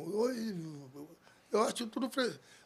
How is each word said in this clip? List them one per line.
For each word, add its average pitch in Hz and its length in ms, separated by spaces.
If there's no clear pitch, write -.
Hoje, 226 420
eu 214 100
acho 247 240
tudo 233 240
fre-, 226 280